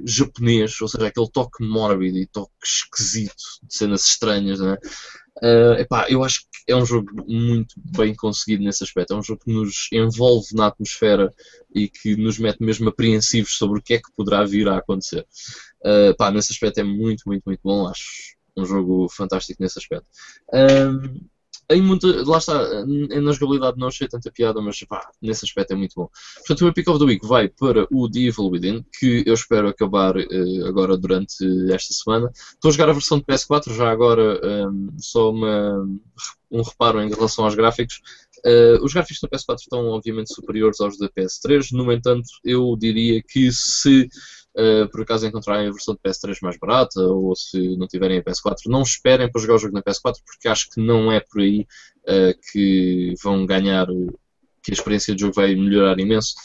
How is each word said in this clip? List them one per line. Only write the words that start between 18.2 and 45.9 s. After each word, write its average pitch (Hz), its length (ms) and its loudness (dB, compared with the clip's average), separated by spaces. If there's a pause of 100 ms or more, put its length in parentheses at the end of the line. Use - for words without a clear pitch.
um 95 100 -6
jogo 92 440 0
fantástico - 520 -8
nesse 92 180 -6
aspecto. - 280 -10 (460)
Ahm, 135 640 4 (480)
em 170 140 6
muita, 190 260 4 (220)
lá 160 80 4
está, 117 480 -2
n-, 143 360 -2
na 147 100 2
jogabilidade 135 480 0
não 127 80 -4
achei 127 200 -6
tanta 120 240 -12
piada, 110 300 -2
mas 104 220 -6
pá, - 260 -14 (100)
nesse 110 260 -8
aspecto - 280 -6
é - 20 -2
muito 98 200 -6
bom. 87 120 -8 (300)
Portanto, 147 240 -4
o - 40 4
meu 170 80 2
Pick 175 140 -4
of 156 120 2
the 147 60 4
Week 110 200 0
vai 110 240 2
para 120 420 0
o 127 160 0
The 113 120 -4
Evil 110 320 0
Within, 92 340 -4 (140)
que 120 260 2
eu 113 80 4
espero 107 340 2
acabar, 98 480 0
eh, 90 520 -4
agora 95 280 0
durante 92 480 -2 (300)
esta - 180 -6
semana. 117 440 -2
Estou - 340 -2
a - 20 8
jogar 151 180 4
a 160 40 4
versão 143 240 0
de 143 80 -2
P 139 80 -2
S - 140 -2
quatro, 143 260 0
já 117 160 0
agora, 113 540 4
ehm, 98 460 -4 (100)
só 113 320 0
uma, 104 580 -2 (600)
um 117 100 -2
reparo 113 400 0
em 107 80 -4
relação 110 360 0
aos 104 100 0
gráficos. 113 440 0 (460)
Eh, 117 380 8
os 139 100 -2
gráficos 165 260 -4
da 151 80 -8
P - 80 -6
S 131 100 -10
quatro 120 180 -6
estão 120 240 -6
obviamente 110 480 -6
superiores 107 440 0
aos 101 200 -4
da 101 100 -4
P - 120 -6
S 92 200 -6
três, 139 300 0
no 123 200 -2
entanto, 120 380 0 (140)
eu 123 340 0
diria 113 500 0
que 127 240 2
se, 131 560 4 (480)
eh, 107 300 4
por 107 160 -8
acaso 113 240 -2
encontrarem 104 420 -4
a 101 40 -4
versão 101 240 -8